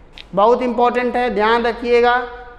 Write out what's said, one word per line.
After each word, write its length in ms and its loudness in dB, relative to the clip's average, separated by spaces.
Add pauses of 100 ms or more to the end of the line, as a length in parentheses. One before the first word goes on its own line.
(360)
बहुत 260 4
important 540 -2
है, 140 0
ध्यान 340 0
रखिएगा। 640 0 (320)